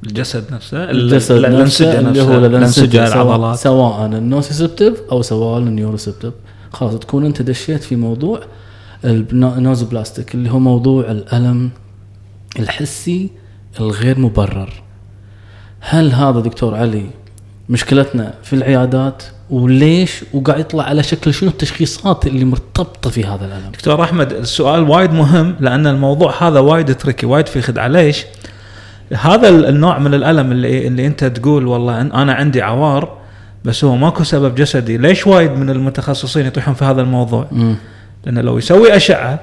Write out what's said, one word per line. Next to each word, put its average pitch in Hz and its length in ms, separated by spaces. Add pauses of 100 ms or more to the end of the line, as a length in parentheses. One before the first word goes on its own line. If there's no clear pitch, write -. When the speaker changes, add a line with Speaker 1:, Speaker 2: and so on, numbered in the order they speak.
Speaker 1:
الجسد 113 480
نفسه، 143 380
Speaker 2:
الجسد 123 460
Speaker 1:
ال-، 120 60
Speaker 2:
نفسه، 135 480
Speaker 1:
الأنسجة 120 80
Speaker 2:
اللي 127 120
Speaker 1:
نفسها، 135 140
Speaker 2:
هو 127 220
الأنسجة، 120 100
Speaker 1:
الأنسجة، 123 500
Speaker 2:
سواء، 123 200
Speaker 1:
العضلات. 113 320
Speaker 2:
سواء 120 480
النوسيسبتيف 143 960 (120)
أو 123 100
سواء 113 360
النيوروسبتيف. 107 720 (400)
خلاص 113 220
تكون 139 300
أنت 147 180
دشيت 131 400
في - 140
موضوع 120 440 (640)
البنا-، 123 540
النوزوبلاستيك 120 760
اللي 123 160
هو 131 80
موضوع 127 520
الألم 123 600 (880)
الحسي 175 720 (500)
الغير 113 380
مبرر. 101 640 (960)
هل 156 320
هذا 127 280
دكتور 113 340
علي 107 320 (640)
مشكلتنا 131 720
في - 100
العيادات؟ 131 680 (280)
وليش؟ 139 720 (100)
وقاعد 143 260
يطلع 156 240
على 151 180
شكل 151 320
شنو 190 160
التشخيصات - 760
اللي 131 180
مرتبطة 127 680
في 110 140
هذا 98 220
الألم؟ 95 260
Speaker 1:
دكتور 151 300
أحمد، 160 300
السؤال 143 500
وايد 165 300
مهم 160 480
لأن 135 260
الموضوع 143 560
هذا 156 180
وايد 143 360
تركي، 123 300
وايد 147 200
في - 140
خدعة. 120 280
ليش؟ 147 360 (880)
هذا 175 360
ال-، 165 180
النوع 147 320
من 143 160
الألم 139 380
اللي، 123 340
اللي 127 200
أنت 147 180
تقول: 131 420
"والله 120 360
أن-، 143 120
أنا 139 180
عندي 127 300
عوار 139 560 (460)
بس 123 200
هو 127 120
ماكو 160 280
سبب 139 300
جسدي"، 123 420
ليش 160 300
وايد 180 240
من 135 200
المتخصصين 135 760
يطيحون 131 280
في 131 100
هذا 131 160
الموضوع؟ 123 520
Speaker 2:
مم. 113 240 (500)
Speaker 1:
لأنه 120 140
لو 120 180
يسوي 202 380
أشعة 156 460